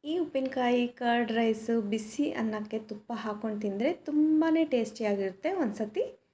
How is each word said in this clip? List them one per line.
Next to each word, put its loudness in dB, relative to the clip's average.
ಈ -2
ಉಪ್ಪಿನಕಾಯಿ, 0
ಕರ್ಡ್ 0
ರೈಸ್, 2
ಬಿಸಿ -2
ಅನ್ನಕ್ಕೆ -4
ತುಪ್ಪ -10
ಹಾಕ್ಕೊಂಡು -6
ತಿಂದರೆ 0
ತುಂಬಾ 4
ಟೇಸ್ಟಿಯಾಗಿರುತ್ತೆ. -2
ಒಂದು 0
ಸತಿ -2